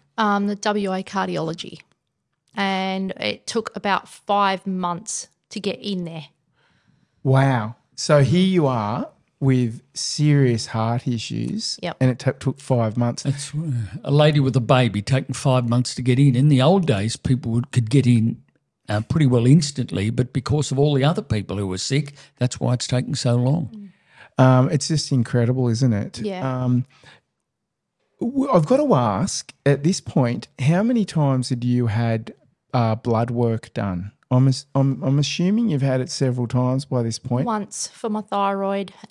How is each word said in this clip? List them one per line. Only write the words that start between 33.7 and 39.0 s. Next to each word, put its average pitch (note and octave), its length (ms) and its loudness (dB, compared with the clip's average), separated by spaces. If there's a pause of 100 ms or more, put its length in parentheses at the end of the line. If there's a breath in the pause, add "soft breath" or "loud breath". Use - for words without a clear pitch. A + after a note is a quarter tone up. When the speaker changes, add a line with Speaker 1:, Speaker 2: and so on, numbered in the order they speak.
Speaker 2:
done? G2 380 -6 (200)
I'm B2+ 160 6
as-, C3 180 0 (100)
I'm, C3+ 280 0
I'm C3+ 160 0
assuming F#3+ 500 0
you've D3 120 -2
had C3 200 0
it - 80 -8
several B2 380 -2
times B2+ 380 0
by B2 180 -2
this A2+ 160 -4
point. B2+ 260 -2
Speaker 1:
Once G#3+ 420 -6
for - 220 -10
my G#3+ 120 -4
thyroid G3 720 -4 (200)